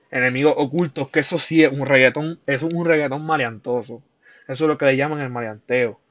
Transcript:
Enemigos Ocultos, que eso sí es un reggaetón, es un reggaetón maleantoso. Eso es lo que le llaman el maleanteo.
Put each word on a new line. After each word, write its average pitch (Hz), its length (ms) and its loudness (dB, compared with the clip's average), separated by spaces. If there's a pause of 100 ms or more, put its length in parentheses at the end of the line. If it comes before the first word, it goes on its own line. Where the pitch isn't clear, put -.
Enemigos 131 480 2
Ocultos, 147 520 -2
que 156 120 0
eso 170 160 -2
sí 160 260 4
es 139 80 4
un 139 140 -4
reggaetón, 139 600 2
es 139 180 -2
un 170 220 -4
reggaetón 151 400 0
maleantoso. 120 760 -4 (460)
Eso 139 180 -2
es - 20 4
lo 151 100 0
que 147 80 0
le 135 120 4
llaman 147 240 -2
el 131 80 -8
maleanteo. 117 720 -4 (120)